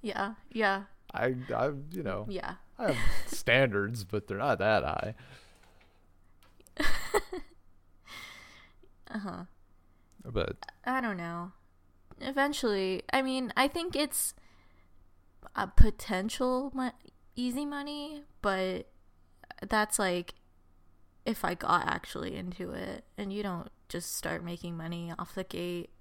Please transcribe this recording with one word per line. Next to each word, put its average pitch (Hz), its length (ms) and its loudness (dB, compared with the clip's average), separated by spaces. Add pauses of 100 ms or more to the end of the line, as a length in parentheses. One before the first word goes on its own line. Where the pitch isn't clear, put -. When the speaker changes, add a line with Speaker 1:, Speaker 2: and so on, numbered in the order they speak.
Speaker 1:
Yeah, 202 340 -4 (180)
yeah. 202 320 0 (280)
Speaker 2:
I, 127 220 0 (200)
I, 127 180 2 (180)
you 180 140 -8
know, 101 240 -4
Speaker 1:
Yeah. 185 260 -8 (240)
Speaker 2:
I 214 140 0
have - 340 8
Speaker 1:
<laughs> - 0 -
Speaker 2:
standards, 117 800 2
but 101 240 -6
they're 98 100 -4
not 123 200 0
that 98 260 4
high. 80 300 -4 (1600)
Speaker 1:
<laughs> 302 80 -2 (2250)
Uh-huh. 180 340 -8 (800)
Speaker 2:
But 107 320 -4 (280)
Speaker 1:
I 262 160 0
don't 220 160 -4
know. 170 360 -8 (680)
Eventually, 240 840 0 (100)
I 269 100 4
mean, 262 340 -4
I 269 120 4
think 339 280 -6
it's - 380 -2 (1200)
a 202 100 -2
potential 226 1080 6
mo-, 254 180 -4 (440)
easy 247 300 -4
money, 294 560 -10 (180)
but 190 480 -2 (800)
that's, 214 300 0
like, 180 360 -2 (920)
if 220 180 -4
I 175 100 0
got - 320 0
actually - 500 -6
into 180 340 -10
it, 190 340 -10 (140)
and 202 140 -6
you 208 100 -6
don't 180 260 -8 (200)
just - 280 -8
start 165 280 -6
making 170 320 -8
money 170 420 -8
off - 160 -12
the 190 100 -6
gate 175 460 -8 (100)